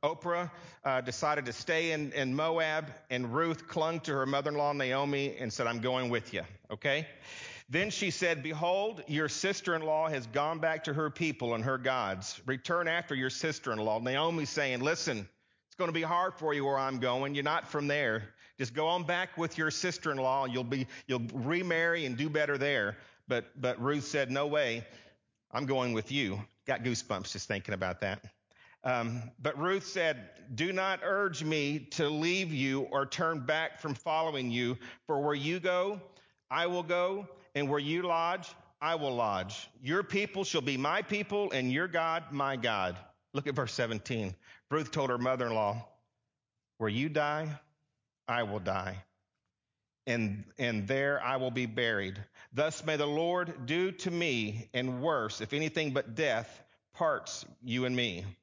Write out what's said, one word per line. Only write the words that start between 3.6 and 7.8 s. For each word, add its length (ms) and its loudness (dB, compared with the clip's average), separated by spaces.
clung 340 0
to 120 -2
her 140 2
mother-in-law 460 2
Naomi 640 0
and 140 -2
said, 140 0
"I'm 140 0
going 300 2
with 260 -2
you," 80 -2
okay? 380 0
Then 220 2